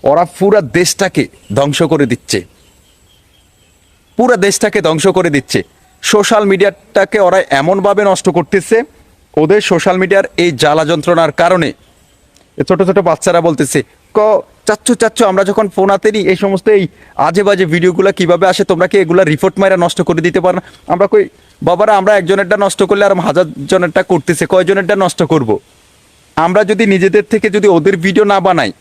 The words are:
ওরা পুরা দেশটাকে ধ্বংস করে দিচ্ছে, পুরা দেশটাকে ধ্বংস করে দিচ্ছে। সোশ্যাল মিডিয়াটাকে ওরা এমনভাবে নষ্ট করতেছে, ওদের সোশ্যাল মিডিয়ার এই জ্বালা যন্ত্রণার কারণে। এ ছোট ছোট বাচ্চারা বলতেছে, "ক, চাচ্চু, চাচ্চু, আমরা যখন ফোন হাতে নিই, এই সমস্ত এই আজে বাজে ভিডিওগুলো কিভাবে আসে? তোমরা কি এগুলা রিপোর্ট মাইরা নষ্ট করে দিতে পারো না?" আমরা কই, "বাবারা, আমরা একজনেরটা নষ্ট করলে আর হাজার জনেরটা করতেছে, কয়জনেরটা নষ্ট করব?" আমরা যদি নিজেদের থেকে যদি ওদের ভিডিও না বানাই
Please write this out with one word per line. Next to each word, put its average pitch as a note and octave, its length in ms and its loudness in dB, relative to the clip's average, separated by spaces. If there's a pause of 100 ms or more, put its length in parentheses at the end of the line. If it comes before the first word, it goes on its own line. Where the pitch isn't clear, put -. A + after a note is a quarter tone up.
ওরা D#3 220 2
পুরা G3+ 360 0
দেশটাকে E3+ 680 -2 (260)
ধ্বংস C#3 280 0
করে C#3+ 240 0
দিচ্ছে, G#2 380 -6 (1700)
পুরা B3 200 2
দেশটাকে G3+ 460 -2
ধ্বংস D#3+ 260 -2
করে F3 220 0
দিচ্ছে। C#3+ 320 -2 (400)
সোশ্যাল G#3+ 420 2
মিডিয়াটাকে G3 760 0
ওরা F#3 300 2
এমনভাবে F#3+ 540 0
নষ্ট F#3+ 240 0
করতেছে, F#3 540 0 (540)
ওদের D#3+ 240 2
সোশ্যাল F#3 360 0
মিডিয়ার F#3+ 280 0 (120)
এই E3+ 160 0
জ্বালা D3+ 320 0
যন্ত্রণার E3 480 0
কারণে। E3+ 400 0 (840)
এ - 120 -4
ছোট F#3 140 0
ছোট F3+ 160 2
বাচ্চারা E3+ 420 0
বলতেছে, D3+ 420 -2 (320)
"ক, G#3+ 280 2 (240)
চাচ্চু, A3 280 -2
চাচ্চু, A3 320 0
আমরা F#3+ 180 0
যখন G3+ 240 -2
ফোন F#3+ 220 -2
হাতে G3 220 0
নিই, G3+ 160 -2
এই F#3 80 0
সমস্ত G3 320 -2
এই G3 200 2 (280)
আজে E3+ 260 0
বাজে F#3+ 240 2
ভিডিওগুলো F3 460 0
কিভাবে F3 340 0
আসে? F3+ 180 0
তোমরা F3+ 240 0
কি G3+ 100 0
এগুলা F3+ 260 2
রিপোর্ট E3 340 -2
মাইরা F#3+ 180 2
নষ্ট E3+ 260 -2
করে E3 180 -2
দিতে F3 200 -2
পারো F3+ 160 0
না?" F#3 60 -8 (260)
আমরা F#3 180 0
কই, G#3 220 0 (340)
"বাবারা, G3+ 340 2
আমরা G3 220 2
একজনেরটা F#3+ 380 0
নষ্ট G3+ 260 -2
করলে G3+ 220 0
আর G3 100 2
হাজার D3+ 520 -2
জনেরটা F#3 360 0
করতেছে, E3+ 440 -2
কয়জনেরটা F#3+ 500 0
নষ্ট F3+ 260 -2
করব?" C3+ 360 0 (800)
আমরা F3+ 280 0
যদি G#3 220 0
নিজেদের G3 440 2
থেকে G3 200 0
যদি G3+ 180 0
ওদের F3+ 280 2
ভিডিও F#3+ 280 0
না G3+ 160 2
বানাই E3 400 0